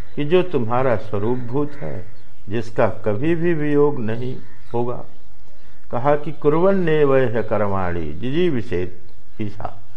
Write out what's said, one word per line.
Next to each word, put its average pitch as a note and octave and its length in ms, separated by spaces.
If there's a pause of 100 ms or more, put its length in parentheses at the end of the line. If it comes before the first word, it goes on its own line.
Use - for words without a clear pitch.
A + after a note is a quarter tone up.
(160)
कि D3 80
जो F3+ 180
तुम्हारा B2+ 540
स्वरूपभूत B2 760
है, F#2+ 340 (420)
जिसका A#2 380
कभी G#2+ 480
भी E3+ 200
वियोग D3 460
नहीं A#2+ 360 (380)
होगा। A#2+ 300 (840)
कहा C3+ 260
कि D3+ 160
"कुर्वन्नेव D#3 840
ह्य A#2+ 260
कर्माणि F#2+ 680
जिजीविषेत् A2 1300
ईशा।" - 400 (140)